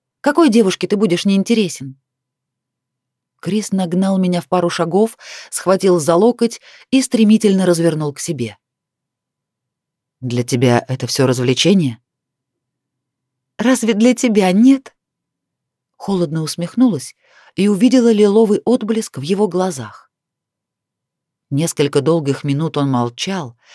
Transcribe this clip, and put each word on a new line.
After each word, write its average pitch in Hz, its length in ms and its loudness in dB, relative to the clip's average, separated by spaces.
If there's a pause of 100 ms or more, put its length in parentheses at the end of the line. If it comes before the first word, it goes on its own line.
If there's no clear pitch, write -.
(200)
какой 294 300 2
девушке 196 360 2
ты 208 100 -2
будешь 185 280 -2
неинтересен?" 196 760 -2 (1400)
Крис 202 300 -4
нагнал 190 480 -2
меня 180 220 0
в - 80 -12
пару 175 200 0
шагов, 175 480 -2 (340)
схватил 180 500 0
за 165 160 2
локоть 233 440 0 (300)
и 262 120 2
стремительно 214 640 2
развернул 160 460 0
к 143 60 -18
себе. 120 400 -10 (1600)
"Для 123 220 -4
тебя 123 460 0
это 127 180 -6
все 131 200 0
развлечение?" 131 720 0 (1600)
"Разве 233 380 0
для 233 200 4
тебя 208 360 0
нет?" 254 460 2 (1000)
Холодно 165 460 -4
усмехнулась 170 720 -2 (400)
и 196 140 2
увидела 226 420 4
лиловый 208 540 4
отблеск 226 540 -2
в 131 40 -8
его 190 240 -2
глазах. 170 640 -6 (1400)
Несколько 143 520 -2
долгих 147 420 -2
минут 147 320 -4
он 139 140 -2
молчал, 123 640 -6 (180)